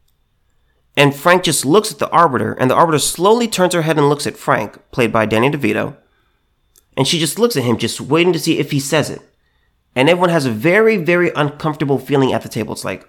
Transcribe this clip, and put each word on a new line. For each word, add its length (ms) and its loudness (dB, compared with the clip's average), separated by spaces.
And 180 4
Frank 300 2
just 200 -2
looks 280 2
at 60 -16
the 120 -4
Arbiter, 420 2
and 180 0
the 40 2
Arbiter 240 4
slowly 500 2
turns 260 0
her 80 0
head 140 0
and 120 4
looks 180 -2
at 100 -8
Frank, 420 -4
played 220 0
by 120 2
Danny 260 2
DeVito. 460 -4
And 100 0
she 120 -2
just 200 -4
looks 180 0
at 60 -2
him, 160 0
just 220 -6
waiting 320 0
to 60 -2
see 200 -2
if 140 -4
he 80 -2
says 280 -2
it. 140 -12
And 140 2
everyone 220 2
has 140 0
a 60 0
very, 460 2
very 380 0
uncomfortable 640 -2
feeling 340 0
at 100 -4
the 60 -14
table. 240 -8
It's 120 -12
like, 240 -10